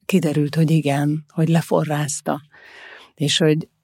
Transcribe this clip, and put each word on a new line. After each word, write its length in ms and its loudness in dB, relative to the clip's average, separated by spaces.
kiderült, 500 0
hogy 160 2
igen, 580 0
hogy 200 -2
leforrázta. 920 -2
És 240 -2
hogy 300 2